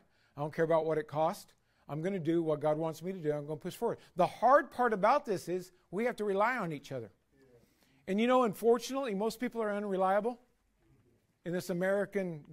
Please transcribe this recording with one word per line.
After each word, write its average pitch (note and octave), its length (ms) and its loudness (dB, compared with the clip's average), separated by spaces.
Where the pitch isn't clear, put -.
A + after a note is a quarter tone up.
I C#3 40 -8
don't D3+ 120 -6
care E3 100 0
about D#3+ 220 4
what D#3 120 0
it D3+ 120 -4
costs. D#3 420 -2
I'm C#3+ 120 -6
gonna F#3+ 180 -2
do E3 220 0
what D#3 200 -2
God D3+ 160 2
wants D#3+ 240 -4
me F#3 100 -6
to F#3+ 80 -12
do. D3+ 140 0
I'm D3 120 -6
gonna D#3 120 -8
push F3 180 -10
forward. G#3+ 220 -2
The F3 120 4
hard C4 440 4
part A#3+ 220 0
about G#3+ 320 2
this F#3+ 240 -4
is F3+ 240 -6
we G#3 140 -2
have A#3+ 120 -2
to G#3+ 60 -6
rely G#3 320 0
on F#3 160 -4
each C#3 220 -10
other. A2+ 180 -10
And G3 140 0
you A#3 60 4
know, B3+ 160 6
unfortunately, A#3 720 0
most G#3+ 280 -2
people A#3 200 -4
are G#3 100 -2
unreliable G3+ 680 0
in E3+ 80 -4
this F3 160 -4
American F#3 840 -2